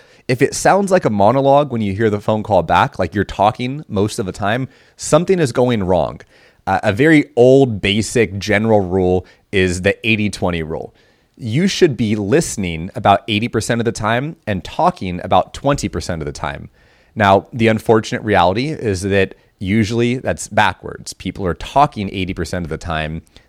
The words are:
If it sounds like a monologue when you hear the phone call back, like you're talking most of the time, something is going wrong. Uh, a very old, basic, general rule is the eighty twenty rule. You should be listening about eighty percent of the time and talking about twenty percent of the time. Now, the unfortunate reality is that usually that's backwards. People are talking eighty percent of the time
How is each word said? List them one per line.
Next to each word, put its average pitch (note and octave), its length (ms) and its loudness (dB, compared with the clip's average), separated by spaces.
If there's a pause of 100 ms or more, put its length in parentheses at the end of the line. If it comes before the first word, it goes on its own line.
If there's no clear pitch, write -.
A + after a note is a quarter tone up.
(280)
If B2 120 0
it - 140 0
sounds F#3 360 2
like F3+ 140 2
a C3+ 60 2
monologue C3+ 640 2
when A2+ 100 -2
you G2 100 -2
hear G#2+ 160 0
the G#2 120 -2
phone G#2+ 220 -2
call F#2+ 200 2
back, F2+ 360 2
like F#2 160 -2
you're G2+ 100 0
talking B2 640 -2
most G#2 300 -2
of A2 60 -4
the F#2 80 -6
time, A2 360 -4 (280)
something F3 420 0
is C3+ 140 0
going B2 300 0
wrong. E2+ 380 0 (460)
Uh, F#2+ 180 0
a G#2+ 80 0
very D3 420 4
old, B2+ 480 4
basic, G2+ 560 0
general G#2 420 2
rule F2+ 460 0 (240)
is F#2 320 0
the G2 240 0
eighty G#2+ 240 0
twenty F2 320 -4
rule. D2+ 320 -10 (420)
You C3 300 -2
should D#3+ 300 2
be A2 180 0
listening G2 800 -2
about G2+ 320 2
eighty A2 220 -2
percent A#2 320 -2
of A2 40 -2
the A2+ 80 0
time A#2+ 440 -4 (100)
and F#2+ 180 -4
talking F#2+ 600 -2
about F#2+ 300 0
twenty C#3 340 -2
percent E2 340 -6
of C#2+ 40 -6
the C#2+ 60 -8
time. D2+ 380 -10 (460)
Now, G2 360 4
the A2+ 140 0
unfortunate A2 560 0
reality G2 460 2
is G2+ 340 -4
that G2 320 0 (240)
usually A2+ 600 0
that's - 280 -6
backwards. - 680 -4
People G2 320 -8
are E2 80 -2
talking C3+ 580 0
eighty F#2 200 -4
percent F2+ 320 -6
of D2 60 -8
the D#2 80 -8
time D#2+ 440 -6 (260)